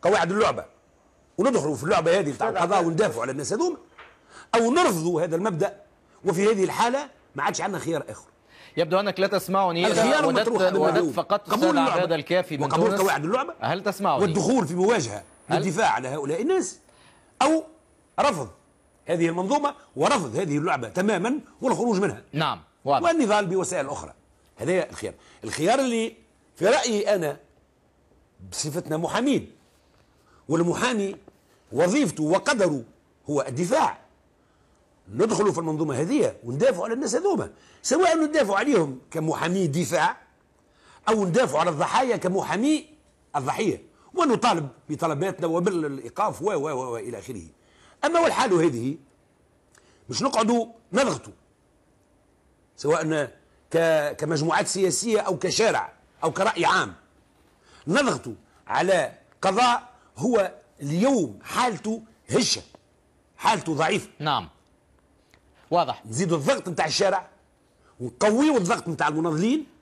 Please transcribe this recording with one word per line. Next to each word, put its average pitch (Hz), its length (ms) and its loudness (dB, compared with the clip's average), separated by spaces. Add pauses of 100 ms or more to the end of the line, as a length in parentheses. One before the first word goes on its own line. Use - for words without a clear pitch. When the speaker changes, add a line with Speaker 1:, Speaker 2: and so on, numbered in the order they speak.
Speaker 1:
قواعد 175 300 2
اللعبة 175 340 2 (720)
وندخلوا 170 380 2
في 104 80 -8
اللعبة 170 360 4
هذه 147 140 -2
بتاع 220 140 -2
Speaker 2:
أستاذ - 0 -
Speaker 1:
القضاء 190 300 0
Speaker 2:
عبادة. 175 100 2
Speaker 1:
وندافعوا 165 340 0
على 127 100 -2
الناس 139 220 -4
هذوما، 330 240 0 (760)
أو 233 160 4
نرفضوا 180 500 2
هذا 165 140 -2
المبدأ، 185 460 -2 (440)
وفي 196 260 2
هذه 196 120 2
الحالة 240 460 0 (260)
ما 139 80 -4
عادش 165 180 -2
عندنا 185 180 -4
خيار 156 300 -4
آخر. - 180 -16 (500)
Speaker 3:
يبدو 170 220 2
أنك 196 200 -4
لا 190 80 2
تسمعني. 185 600 0
Speaker 1:
الخيار 240 380 2
Speaker 3:
وددت، 240 160 2
Speaker 1:
مطروح 220 200 0
أمام 185 200 2
Speaker 3:
وددت 160 160 2
Speaker 1:
اليوم. 165 140 0
Speaker 3:
فقط 175 380 -2
Speaker 1:
قبول 214 60 0
Speaker 3:
أستاذ 294 140 2
Speaker 1:
اللعبة 220 220 2
Speaker 3:
عبادة 170 240 0
الكافي 165 420 -2
من 139 60 -2
Speaker 1:
وقبول 156 260 2
Speaker 3:
تونس. 196 120 0
Speaker 1:
قواعد 151 220 0
اللعبة 254 360 -2
Speaker 3:
هل 165 240 -2
تسمعني؟ 185 380 0
Speaker 1:
والدخول 196 460 2
في 165 80 -6
مواجهة 175 480 0 (240)
Speaker 3:
هل 151 140 -2
Speaker 1:
للدفاع 185 280 0
على 123 180 -2
هؤلاء 147 340 -4
الناس، 359 380 -2 (640)
أو 311 220 4 (560)
رفض 180 300 0 (560)
هذه 165 240 0
المنظومة 196 440 0 (220)
ورفض 156 400 0
هذه 151 220 -2
اللعبة 147 320 -2
تماما 208 500 0 (220)
والخروج 220 380 0
منها. 151 220 -2 (120)
Speaker 3:
نعم، 139 260 -2 (260)
واضح. 143 220 2
Speaker 1:
والنضال 214 380 2
بوسائل 175 440 -2
أخرى. 107 240 -10 (440)
هذا 165 320 -2
الخيار. - 240 -10 (300)
الخيار 165 360 0
اللي 233 360 -2 (400)
في 160 100 -2
رأيي 220 500 2
أنا 147 220 -4 (1120)
بصفتنا 156 460 -6
محامين، 180 540 -2 (1000)
والمحامي 190 680 0 (560)
وظيفته 175 520 2
وقدره 180 600 2 (460)
هو 143 180 0
الدفاع، 175 500 0 (1160)
ندخلوا 196 380 2
في 127 60 -2
المنظومة 156 440 -2
هذه 175 420 0
وندافعوا 175 420 0
على 226 80 -4
الناس 247 220 -4
هذوما، 330 360 0 (300)
سواء 330 360 2
ندافعوا 294 400 0
عليهم 190 420 2 (120)
كمحامي 160 560 -2
دفاع 160 500 0 (920)
أو 220 160 2
ندافعوا 180 340 2
على 170 100 2
الضحايا 202 480 0
كمحامي 190 680 0 (500)
الضحية، 143 480 -2 (300)
ونطالب 220 560 2 (200)
بطلباتنا 165 580 -2
وبالإيقاف 160 920 -2
و، 165 40 -6
و، 160 240 -2
و، 127 240 -6
و 117 40 -6
إلى 110 220 -10
آخره. 98 240 -14 (600)
أما 339 140 2
والحال 254 340 2
هذه 143 440 0 (1120)
مش 127 120 -6
نقعدوا 233 440 2 (280)
نضغطوا، 208 400 -2 (1400)
سواء 156 540 -2 (420)
ك-، 160 440 2
كمجموعات 160 520 -2
سياسية 196 520 0
أو 185 180 -2
كشارع 170 560 0 (300)
أو 160 80 0
كرأي 185 340 0
عام، 156 280 2 (920)
نضغطوا 170 460 0 (340)
على 156 440 0 (300)
قضاء 240 420 2 (340)
هو 202 340 2 (300)
اليوم 160 640 0
حالته 220 580 -4 (280)
هشة، 135 320 0 (760)
حالته 185 360 0
ضعيفة. 160 360 -2 (100)
Speaker 3:
نعم، 135 300 -4 (1200)
واضح. 160 340 0
Speaker 1:
نزيدوا 160 320 -2
الضغط 190 320 -2
نتاع 165 160 -2
الشارع 185 420 0 (720)
ونقويوا 220 580 2
الضغط 185 300 0
نتاع 160 200 -2
المناضلين. 170 580 0 (160)